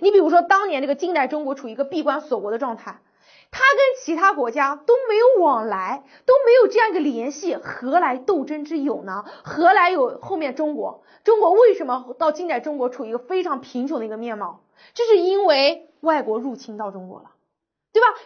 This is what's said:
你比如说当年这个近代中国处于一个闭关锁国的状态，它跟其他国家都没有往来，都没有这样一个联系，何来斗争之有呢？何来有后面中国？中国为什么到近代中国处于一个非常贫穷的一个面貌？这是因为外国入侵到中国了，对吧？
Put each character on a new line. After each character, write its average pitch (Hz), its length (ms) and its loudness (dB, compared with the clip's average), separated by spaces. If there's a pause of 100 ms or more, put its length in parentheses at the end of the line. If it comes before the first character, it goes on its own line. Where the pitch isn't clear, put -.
你 392 80 4
比 415 80 6
如 320 100 4
说 339 140 6
当 392 260 0
年 277 140 -4
这 269 60 -4
个 285 60 -2
近 359 200 -4
代 277 120 0
中 302 200 -8
国 269 80 -4
处 269 140 -12
于 - 20 -12
一 220 40 -14
个 277 100 -6
闭 302 180 -6
关 294 180 -2
锁 233 220 -6
国 202 80 -8
的 226 80 -4
状 233 180 -8
态， - 240 -20 (500)
它 - 100 -14
跟 539 440 2
其 330 100 -4
他 339 200 2
国 254 160 -4
家 277 260 -2
都 359 180 2 (140)
没 427 80 0
有 480 260 4
往 240 240 2
来， 202 380 -6 (220)
都 508 80 6 (100)
没 466 80 6
有 494 160 6
这 - 100 -2
样 440 120 2
一 - 20 -4
个 359 80 -2
联 254 320 -4
系， 285 240 -6
何 262 420 -4
来 269 200 0
斗 285 260 -2
争 294 220 -10
之 320 120 -8
有 294 240 -4
呢？ 196 220 -10 (180)
何 339 300 2
来 359 180 4
有 285 300 -2
后 381 160 -8
面 285 180 -6
中 302 200 -4
国？ 202 300 -10 (200)
中 427 160 4
国 359 120 4
为 440 200 8
什 320 140 -6
么 254 320 -8
到 311 140 0
近 339 160 -8
代 262 120 -4
中 302 160 -8
国 247 140 -4
处 247 160 -10
于 - 20 -14
一 220 40 -8
个 240 60 -6
非 370 240 -4
常 285 200 -6
贫 254 260 -8
穷 311 100 -6
的 220 60 -6
一 220 60 -10
个 214 80 -10
面 233 180 -10
貌？ 180 260 -12 (300)
这 466 120 -4
是 440 120 6
因 370 280 0
为 294 440 2 (120)
外 302 220 0
国 214 160 -4
入 247 160 -8
侵 208 220 -16
到 208 140 -10
中 185 180 -16
国 190 120 -20
了， - 120 -20 (600)
对 427 80 2
吧？ 494 60 6 (200)